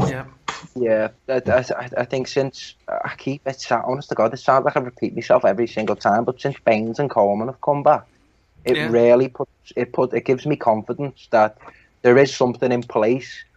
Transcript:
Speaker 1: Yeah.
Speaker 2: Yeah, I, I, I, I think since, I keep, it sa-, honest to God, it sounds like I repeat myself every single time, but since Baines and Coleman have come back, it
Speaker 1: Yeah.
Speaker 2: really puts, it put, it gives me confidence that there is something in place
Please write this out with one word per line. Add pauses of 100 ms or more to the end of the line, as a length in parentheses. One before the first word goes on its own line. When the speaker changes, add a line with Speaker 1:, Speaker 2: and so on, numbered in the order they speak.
Speaker 1:
Yeah. (500)
Speaker 2:
Yeah, (180)
I,
I, (120)
I, (100)
I
think
since, (120)
I
keep,
it
sa-,
honest
to
God,
it
sounds
like
I
repeat
myself
every
single
time,
but
since (100)
Baines
and
Coleman
have
come
back, (600)
it
Speaker 1:
Yeah.
Speaker 2:
really
puts, (240)
it
put,
it
gives
me
confidence
that (440)
there
is
something
in
place (140)